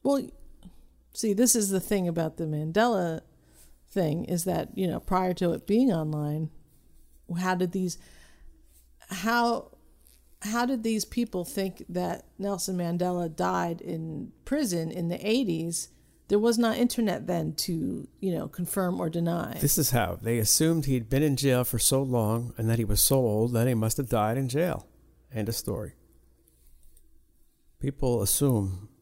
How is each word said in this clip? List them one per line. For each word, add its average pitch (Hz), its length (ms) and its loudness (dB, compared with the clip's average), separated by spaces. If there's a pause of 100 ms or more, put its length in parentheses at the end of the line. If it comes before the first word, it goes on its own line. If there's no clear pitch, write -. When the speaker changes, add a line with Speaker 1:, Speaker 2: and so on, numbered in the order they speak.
Speaker 1:
Well, 277 260 2 (840)
see, 214 200 0
this 233 220 6
is 202 140 0
the 190 100 2
thing 185 280 0
about 165 300 -2
the 170 80 -4
Mandela 165 760 0 (680)
thing, 165 340 0
is 175 200 -2
that, 175 300 -4
you 190 120 -2
know, - 120 -2
prior 185 360 0
to 175 160 0
it - 160 -6
being 233 260 4
online, 151 560 -2 (920)
how 185 140 0
did 180 200 0
these, 185 260 -4 (1080)
how, 233 680 0 (640)
how 233 240 -2
did 254 160 -2
these 220 240 0
people 220 400 -2
think 190 440 -6
that 175 360 -4 (140)
Nelson 190 360 -4
Mandela 175 580 -2
died 175 480 -2
in 160 500 -8 (140)
prison 180 460 -2
in 170 180 -4
the 175 180 -4
eighties? 170 600 0 (380)
There 208 120 4
was 226 180 4
not 226 200 2
internet 220 500 0
then 165 260 -2
to, - 540 -4 (120)
you 190 140 -2
know, 160 140 -4
confirm 180 520 -2
or 165 120 -2
deny. 170 500 -2
Speaker 2:
This 143 160 2
is 143 140 2
how. 95 280 2
They 117 200 0
assumed 160 460 2
he'd 123 220 0
been 135 140 2
in 147 140 2
jail 127 280 4
for - 140 -2
so 135 240 4
long 117 560 0
and 113 100 0
that 113 120 4
he 110 60 0
was 101 140 2
so - 180 4
old 117 360 2
that 117 140 2
he 127 80 2
must 110 220 0
have 131 120 -4
died 110 260 2
in 135 140 -2
jail. 156 380 -2 (440)
End 110 180 -4
of 113 60 -4
story. 107 380 -6 (1900)
People 127 440 0
assume. 101 680 2 (120)